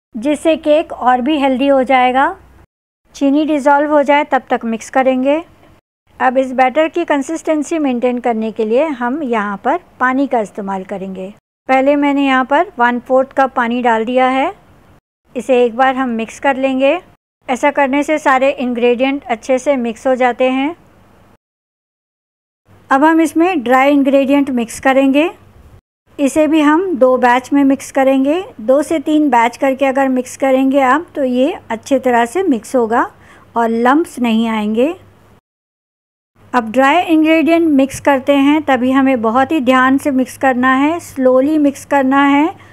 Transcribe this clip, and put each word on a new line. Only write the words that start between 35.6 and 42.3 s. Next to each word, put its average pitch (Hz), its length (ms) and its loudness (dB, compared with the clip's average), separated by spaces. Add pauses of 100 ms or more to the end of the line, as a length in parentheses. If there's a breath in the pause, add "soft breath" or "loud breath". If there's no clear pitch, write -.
अब 233 180 -2
ड्राई 269 320 2
इंग्रेडिएंट 330 640 2
मिक्स 269 320 0
करते 277 320 0
हैं 285 300 2
तभी 254 280 0
हमें 262 320 2
बहुत 254 300 0
ही 320 80 0
ध्यान 262 380 2
से 294 120 -2
मिक्स 262 280 -2
करना 262 360 0
है, 294 260 0
स्लोली 262 580 0
मिक्स 285 260 0
करना 277 400 2
है 285 300 2 (180 loud breath)